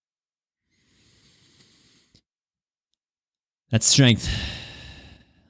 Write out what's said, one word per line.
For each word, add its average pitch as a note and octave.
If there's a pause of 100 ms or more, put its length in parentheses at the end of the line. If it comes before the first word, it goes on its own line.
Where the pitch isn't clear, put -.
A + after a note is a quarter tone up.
(3750)
That's A#2
strength. B2 (1200)